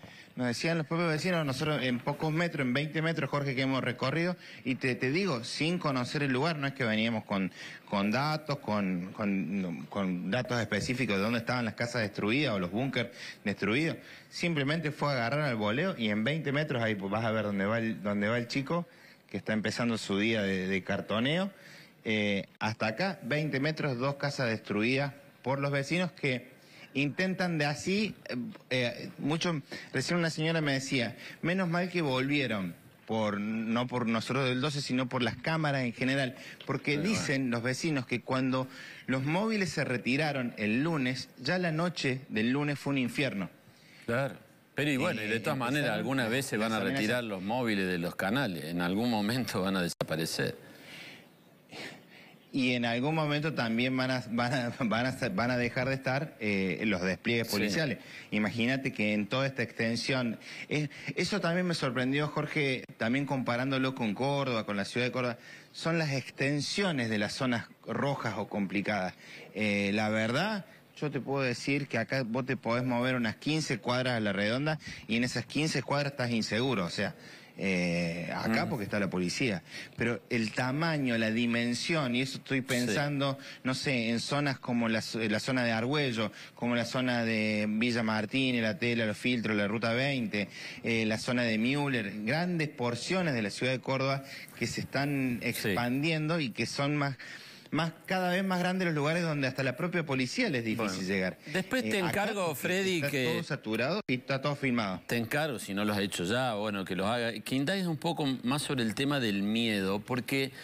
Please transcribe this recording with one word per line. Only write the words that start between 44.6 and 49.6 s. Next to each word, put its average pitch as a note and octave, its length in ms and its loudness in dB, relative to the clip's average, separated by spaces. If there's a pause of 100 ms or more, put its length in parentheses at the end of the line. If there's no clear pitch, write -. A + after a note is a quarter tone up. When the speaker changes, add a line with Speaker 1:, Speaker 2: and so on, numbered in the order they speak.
Speaker 2:
Pero D3 160 0
y C#3 80 2
bueno, B2 240 0
y A2 60 -2
de A2 80 0
Speaker 1:
Eh, A#2 60 0
Speaker 2:
todas C#3 180 0
maneras, B2+ 160 0 (140)
Speaker 1:
empezaron G#2+ 100 0
Speaker 2:
algunas B2+ 260 0
Speaker 1:
las, A2 60 2
Speaker 2:
veces C3 280 0
van A2+ 120 2
Speaker 1:
las A2 80 0
Speaker 2:
a - 20 0
Speaker 1:
amenazas. F#2 200 0
Speaker 2:
retirar A2+ 220 2
los G2 200 -4
móviles G#2+ 440 0
de F2+ 120 0
los E2+ 160 -2
canales. G2 500 0
En F2 160 -2
algún G2+ 300 2
momento A2 500 0